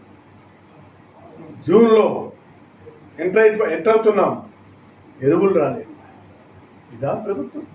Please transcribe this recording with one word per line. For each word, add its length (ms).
జూన్లో 380
ఎంటర్ 220
అయిపో-, 260
ఎంటర్ 280
అవుతున్నాం, 360
ఎరువులు 360
రాలేదు. 340
ఇదా 220
ప్రభుత్వం? 600